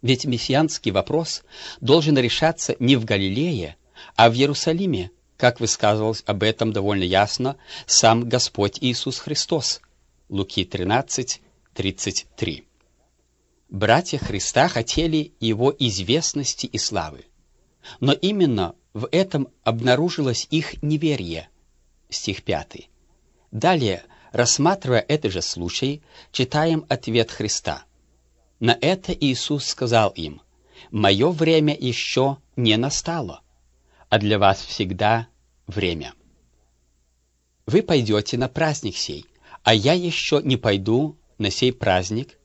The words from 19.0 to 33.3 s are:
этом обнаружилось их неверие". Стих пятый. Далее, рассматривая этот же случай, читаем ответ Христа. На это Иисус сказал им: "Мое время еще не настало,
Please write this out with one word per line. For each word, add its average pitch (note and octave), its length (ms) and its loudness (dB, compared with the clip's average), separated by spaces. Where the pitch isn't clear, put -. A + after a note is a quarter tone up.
этом E3 360 0
обнаружилось B2+ 880 0
их - 320 -4
неверие". D3 680 -2
Стих - 340 -6
пятый. - 480 -8
Далее, A2+ 500 0
рассматривая C3 680 2
этот D3 300 -2
же F2+ 100 -4
случай, C3 600 -6
читаем D3+ 560 0
ответ A#2 420 0
Христа. - 540 -6
На A#2 220 2
это F#3 320 0
Иисус C#3+ 540 -2
сказал A2+ 440 2
им: D2+ 320 -12
"Мое G#2 400 4
время D#3+ 480 2
еще C3 600 -2
не A2+ 200 4
настало, C3+ 640 -4